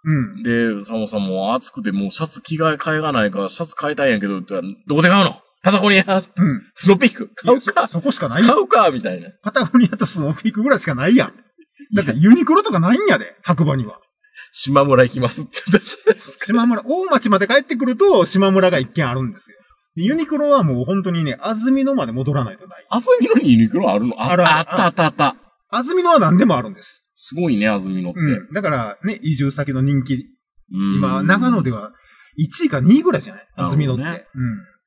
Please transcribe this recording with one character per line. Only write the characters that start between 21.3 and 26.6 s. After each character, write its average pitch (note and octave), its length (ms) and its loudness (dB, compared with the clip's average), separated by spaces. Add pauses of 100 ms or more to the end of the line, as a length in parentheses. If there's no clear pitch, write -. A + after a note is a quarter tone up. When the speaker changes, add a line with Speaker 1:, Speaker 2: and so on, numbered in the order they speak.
Speaker 1:
安 A3 240 -6
曇 C4+ 200 0
野 C#4 100 0
ま E3+ 120 -2
で A2+ 60 -8
戻 C3 200 -2
ら C3+ 120 -2
な G2+ 80 -8
い G2 60 -20
と - 80 -20
な - 120 -20
い。 - 100 -20
Speaker 2:
安 A#3 180 -4 (140)
曇 A4 140 2
野 - 80 4
に B2+ 100 4
ユ A2+ 120 8
ニ A2 40 2
ク E3 100 -2
ロ F#3 140 2
あ G#2 60 0
る A#2 80 0
の？ A#2 140 -6
あ、 C3 120 0
Speaker 1:
あ F3+ 40 4
る F3+ 100 6
あ D#3+ 180 4
る。 - 60 -12
Speaker 2:
あ E3+ 40 -6
っ - 20 0
た G3 100 2
あ - 20 2
っ E3 60 -2
た F3 100 0
あ D3+ 40 2
っ D3+ 60 -4
た。 C#3 220 0 (340)
Speaker 1:
安 B3 180 -4
曇 F4+ 140 0
野 F4 80 2
は D#4+ 80 6
何 F3 200 4
で A3 60 6
も F3+ 120 4
あ A#2+ 60 -4